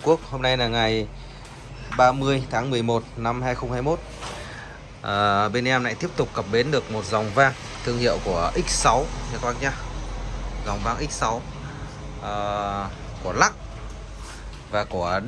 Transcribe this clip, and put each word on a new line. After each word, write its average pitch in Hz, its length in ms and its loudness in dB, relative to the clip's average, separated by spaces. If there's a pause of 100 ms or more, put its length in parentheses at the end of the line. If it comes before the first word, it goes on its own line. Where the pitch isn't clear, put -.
quốc. 156 160 6 (100)
Hôm 131 120 -4
nay 127 140 4
là 120 120 2
ngày 110 380 2 (880)
ba 127 160 10
mươi 135 380 2
tháng 123 200 0
mười 120 120 2
một 117 220 2 (120)
năm 120 260 0
hai 127 120 0
không 120 180 -4
hai 123 100 0
mốt. 160 160 2 (1040)
À, 101 460 4
bên 120 160 0
em 127 200 4
lại 110 100 -2
tiếp 170 220 -4
tục 139 180 4
cập 110 180 -2
bến 123 180 4
được 127 200 2
một 107 140 -2
dòng 107 300 2
vang 131 180 8 (320)
thương 120 140 0
hiệu 110 260 4
của 87 300 2
X - 140 0
sáu 131 380 4 (260)
nha 113 100 -4
các 120 100 0
bác 117 100 -6
nhá. 139 100 0 (920)
Dòng 104 180 -2
vang 120 240 0
X - 20 -8
sáu, 117 320 0 (800)
à, 101 680 -2 (360)
của 92 80 -2
Lux 170 200 4 (1200)
và 104 140 0
của 92 420 0